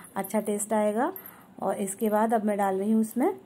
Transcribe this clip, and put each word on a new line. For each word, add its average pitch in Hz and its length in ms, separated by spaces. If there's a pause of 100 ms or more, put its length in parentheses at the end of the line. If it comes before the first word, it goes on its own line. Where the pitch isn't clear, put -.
(160)
अच्छा 196 240
टेस्ट 208 320
आएगा। 214 400 (500)
और 190 140
इसके 208 340
बाद 220 240
अब 214 100
मैं 208 140
डाल 196 200
रही 208 140
हूँ 220 80
इसमें 247 320 (140)